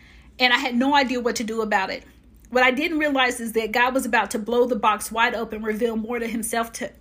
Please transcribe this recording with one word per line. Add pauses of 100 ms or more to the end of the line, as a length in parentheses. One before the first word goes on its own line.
(380)
and
I
had
no
idea
what
to
do
about
it. (440)
What
I
didn't
realize
is
that
God
was
about
to
blow
the
box
wide
open,
reveal
more
to
himself
to, (100)